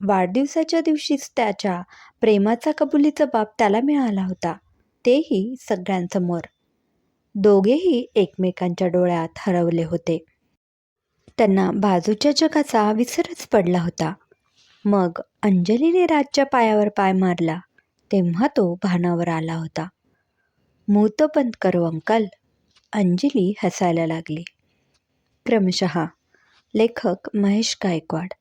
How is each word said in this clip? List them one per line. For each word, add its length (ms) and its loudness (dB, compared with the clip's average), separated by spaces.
वाढदिवसाच्या 760 0
दिवशीच 540 -4
त्याच्या 460 -2
प्रेमाचा 560 2
कबुलीचा 480 2
बाप 340 -2
त्याला 240 2
मिळाला 400 0
होता, 300 -6
तेही 540 0
सगळ्यांसमोर. 840 -4
दोघेही 720 4
एकमेकांच्या 720 -2
डोळ्यात 500 0
हरवले 460 0
होते. 420 -4
त्यांना 340 2
बाजूच्या 680 0
जगाचा 540 2
विसरच 560 -4
पडला 340 2
होता. 320 -4
मग 340 0
अंजलीने 640 2
राजच्या 400 0
पायावर 440 2
पाय 220 0
मारला, 480 0
तेव्हा 360 2
तो 360 0
भानावर 440 0
आला 280 -4
होता. 320 -8
"मुंह 200 4
तो 80 4
बंद 240 0
करो 220 0
अंकल," 420 -2
अंजली 600 0
हसायला 420 0
लागली. 380 -6
क्रमशः 600 0
लेखक 580 -2
महेश 500 0
गायकवाड. 580 -6